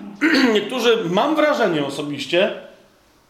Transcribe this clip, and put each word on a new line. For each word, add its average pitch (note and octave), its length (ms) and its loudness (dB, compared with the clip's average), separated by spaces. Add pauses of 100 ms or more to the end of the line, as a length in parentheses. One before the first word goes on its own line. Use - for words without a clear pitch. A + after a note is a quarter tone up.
(120)
<clears throat> C4+ 420 2
niektórzy, A3+ 440 0 (120)
mam C4 260 0
wrażenie A3 500 0
osobiście, D3 840 -4 (600)